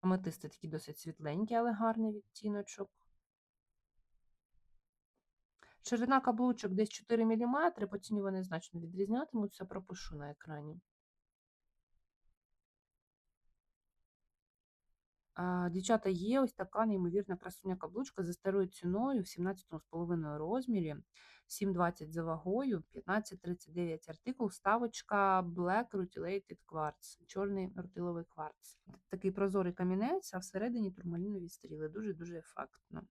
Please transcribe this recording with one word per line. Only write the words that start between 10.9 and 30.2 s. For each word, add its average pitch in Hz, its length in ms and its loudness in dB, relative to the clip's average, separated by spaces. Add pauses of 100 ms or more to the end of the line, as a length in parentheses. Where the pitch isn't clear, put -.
А, 180 360 0
дівчата, 190 380 4
є 196 320 4
ось 262 120 4
така 202 340 0
неймовірна 190 500 2
красуня 185 400 -4
каблучка 190 480 -4
за 170 80 -2
старою 190 340 2
ціною 202 560 0
в 180 40 -2
сімнадцятому 180 540 -4
з - 40 -20
половиною 165 540 -2
розмірі, 190 580 0 (500)
сім 196 260 0
двадцять 175 400 0
за 165 100 -2
вагою, 180 600 0
п'ятнадцять - 580 -4
тридцять 175 340 -6
дев'ять 170 340 -4
артикул, 233 380 -4
вставочка 202 960 2
Black 180 480 2
Rutilated 185 760 -4
Quartz, - 600 -6
чорний 196 500 -2
рутиловий 175 480 -4
кварц. - 540 -12 (300)
Такий 190 220 0
прозорий 190 420 2
камінець, 196 600 0